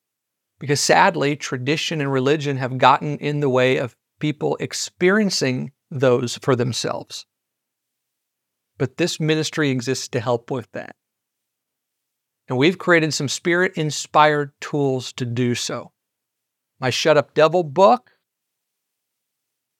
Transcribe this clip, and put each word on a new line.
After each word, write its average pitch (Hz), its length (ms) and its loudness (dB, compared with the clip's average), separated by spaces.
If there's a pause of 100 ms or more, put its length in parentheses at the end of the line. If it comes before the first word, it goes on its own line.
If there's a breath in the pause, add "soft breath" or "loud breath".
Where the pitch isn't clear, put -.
(600)
because 143 200 -2
sadly, 165 560 2
tradition 151 680 -4
and 139 100 -2
religion 139 460 0
have 131 200 -6
gotten 139 420 4
in 147 200 -4
the 143 100 0
way 127 280 2
of 127 180 -6 (240)
people 147 400 -2
experiencing 170 1120 -2 (180)
those 127 480 0
for 131 180 0
themselves. - 680 -6 (1500)
But 131 200 -6
this 165 220 -4
ministry 156 500 -2
exists 127 400 -4
to 131 100 -4
help 120 320 -4
with 127 220 -10
that. - 220 -14 (1500)
And 127 100 -2
we've 175 200 2
created 160 360 2
some 143 160 -4
spirit-inspired 151 1300 0
tools 135 540 -2
to 127 120 -8
do 120 300 -2
so. - 360 -8 (880)
My 131 100 -2
Shut 156 260 2
Up 143 180 0
Devil 160 300 4
book 190 480 2 (1700)